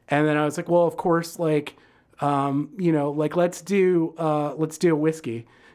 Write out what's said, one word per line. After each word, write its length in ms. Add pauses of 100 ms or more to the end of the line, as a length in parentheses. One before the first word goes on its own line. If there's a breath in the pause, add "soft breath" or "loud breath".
And 180
then 100
I 80
was 120
like, 120
"Well, 180
of 100
course, 420
like, 380 (440 soft breath)
um, 580
you 140
know, 180
like, 260
let's 240
do, 580
uh, 380
let's 220
do 140
a 40
whiskey." 500 (280 soft breath)